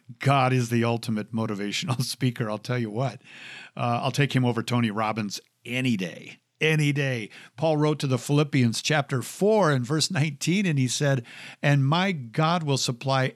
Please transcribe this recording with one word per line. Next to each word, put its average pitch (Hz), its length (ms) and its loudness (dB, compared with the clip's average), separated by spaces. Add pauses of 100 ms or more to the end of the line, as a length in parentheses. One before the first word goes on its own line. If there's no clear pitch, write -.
(180)
God 135 340 2
is 123 180 0
the 117 140 2
ultimate 113 480 -2
motivational 110 680 -4
<laughs> - 20 -2
speaker. 120 460 -4
I'll 107 80 -4
tell 123 220 -4
you 113 100 -4
what, 113 320 -4 (560)
uh, 120 260 -2
I'll 127 80 0
take 143 240 0
him 131 80 4
over 117 200 0
Tony 120 260 0
Robbins 107 500 -4 (240)
any 127 320 -2
day. - 440 -8 (200)
Any 156 320 2
day. 135 380 -2 (260)
Paul 160 220 2
wrote 151 220 2
to 147 80 -2
the 127 100 2
Philippians 143 640 2
chapter 143 400 0
four 196 500 2
and 127 140 2
verse 147 240 0
nineteen, 160 560 0
and 156 140 2
he 131 80 2
said, 135 360 0 (380)
"And 143 240 4
my 175 260 2
God 156 520 0
will 139 140 2
supply 135 580 0